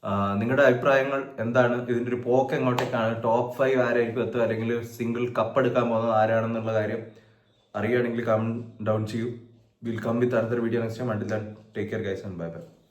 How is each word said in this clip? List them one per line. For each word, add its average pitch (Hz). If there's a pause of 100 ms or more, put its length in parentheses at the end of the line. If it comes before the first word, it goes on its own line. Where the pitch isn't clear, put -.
ആ, 101
നിങ്ങളുടെ 120
അഭിപ്രായങ്ങൾ 135 (160)
എന്താണ്? 120
ഇതിൻ്റെ 120
ഒരു 120
പോക്ക് 131
എങ്ങോട്ടേക്കാണ്? 120
ടോപ്പ് 117
ഫൈവ് 131
ആരായിരിക്കും 117
എത്തുക? 120
അല്ലെങ്കിൽ 113
സിംഗിൾ 120
കപ്പ് -
എടുക്കാൻ 123
പോകുന്നത് 113
ആരാണെന്നുള്ള 113
കാര്യം 107 (720)
അറിയുകയാണെങ്കിൽ 120
കമന്റ് 113
ഡൗൺ 107
ചെയ്യൂ. 120 (540)
We'll 113
come 117
with 123
another 117
video 117
next 113
time. 123
Until 104
then, 107
take -
care 104
guys 95
and 92
bye 82
bye. -